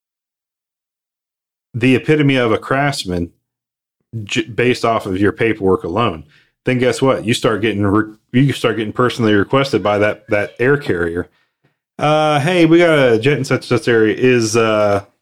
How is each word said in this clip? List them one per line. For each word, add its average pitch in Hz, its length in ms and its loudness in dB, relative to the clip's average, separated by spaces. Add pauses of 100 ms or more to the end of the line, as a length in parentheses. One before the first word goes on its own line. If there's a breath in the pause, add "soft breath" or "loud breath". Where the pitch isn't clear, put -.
(1700)
the 127 220 2
epitome 143 400 2
of 120 160 2
a 101 60 2
craftsman 135 760 -4 (920)
j-, 113 200 -4
based 120 420 -2
off 110 200 -2
of 95 140 -4
your 101 120 2
paperwork 95 520 0
alone. 87 400 -4 (420 soft breath)
Then 127 140 0
guess 120 220 0
what? 131 240 0
You 117 80 0
start 107 280 -2
getting 104 240 -2
re-, 107 300 0 (160)
you 127 220 2
start 113 240 -4
getting 107 160 -6
personally 117 400 0
requested 107 500 0
by 104 160 0
that, - 300 -2
that 104 300 -4
air 135 180 2
carrier. 87 520 -6 (680)
"Uh, 151 400 0
hey, 170 260 2
we 165 120 4
got 170 200 4
a 120 220 4
jet 131 180 0
in 127 80 -6
such - 240 -4
and 120 100 0
such - 80 -8
area. 110 280 4
Is, 117 420 2
uh, 107 480 0 (160)